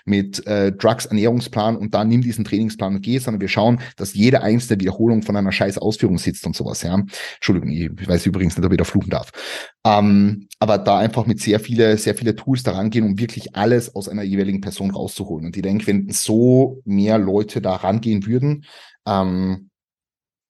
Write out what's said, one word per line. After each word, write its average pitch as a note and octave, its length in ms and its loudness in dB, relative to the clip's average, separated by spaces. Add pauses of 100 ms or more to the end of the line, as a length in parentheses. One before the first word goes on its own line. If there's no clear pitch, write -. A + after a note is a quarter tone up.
mit, G2+ 400 -2
äh, G2+ 260 2
Drugs, A2+ 320 0
Ernährungsplan A2+ 720 0
und G#2+ 180 -6
dann G#2+ 140 0
nimm A#2+ 140 4
diesen A#2+ 220 -2
Trainingsplan G#2 520 -2
und G2 60 -6
geh, A#2+ 160 -2
sondern A2 240 -4
wir F#2+ 60 -4
schauen, A#2+ 320 2 (160)
dass G2 180 -8
jede A#2 280 4
einzelne A2 380 0
Wiederholung G#2+ 420 0
von G2+ 140 -2
einer G2 160 0
scheiß G2+ 240 0
Ausführung G#2 400 0
sitzt - 300 -6
und E2 100 -4
sowas, - 260 -6
ja. F#2 200 0 (320)
Entschuldigung, - 360 0
ich E2 380 -4
weiß F2 160 2
übrigens F2+ 320 0
nicht, F2 80 0
ob F#2 80 2
ich E2+ 60 4
da E2+ 60 0
fluchen - 260 -2
darf. E2 200 -4 (560)
Ähm, G2+ 640 4 (100)
aber G#2+ 200 2
da G2+ 200 2
einfach A2 280 0
mit G#2+ 120 0
sehr G#2+ 220 2
viele, A2 380 4
sehr G#2 160 -2
viele A2 200 0
Tools C3 280 -2
da G2+ 100 -2
rangehen A2 320 0
und G2 160 0
wirklich - 340 -6
alles A#2 400 2
aus - 140 -8
einer G#2 140 -6
jeweiligen G2 400 -2
Person G2 280 -6
rauszuholen. E2 540 -8
Und F2 120 -10
ich F#2+ 60 -4
denke, G2+ 240 -2
wenn G2+ 220 0
so B2+ 800 4
mehr G2+ 320 2
Leute G2+ 420 0
da F#2+ 140 -2
rangehen G#2 500 -2
würden, C#3 400 -2 (420)
ähm, F#2+ 640 -2 (800)